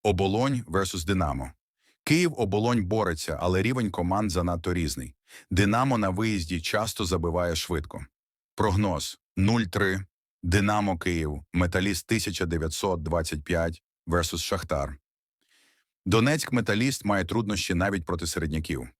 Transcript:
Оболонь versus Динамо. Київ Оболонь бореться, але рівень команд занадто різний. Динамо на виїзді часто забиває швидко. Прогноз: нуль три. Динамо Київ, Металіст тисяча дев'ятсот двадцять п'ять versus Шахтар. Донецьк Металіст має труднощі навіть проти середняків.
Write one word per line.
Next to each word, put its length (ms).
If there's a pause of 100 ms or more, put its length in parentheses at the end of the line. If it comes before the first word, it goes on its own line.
Оболонь 640
versus 380
Динамо. 460 (540)
Київ 320
Оболонь 480
бореться, 560
але 220
рівень 280
команд 400
занадто 440
різний. 400 (360)
Динамо 480
на 100
виїзді 520
часто 440
забиває 520
швидко. 500 (480)
Прогноз: 640 (180)
нуль 260
три. 420 (380)
Динамо 560
Київ, 540
Металіст 540
тисяча 400
дев'ятсот 560
двадцять 420
п'ять 380 (240)
versus 320
Шахтар. 580 (1120)
Донецьк 460
Металіст 520
має 200
труднощі 500
навіть 300
проти 220
середняків. 640 (120)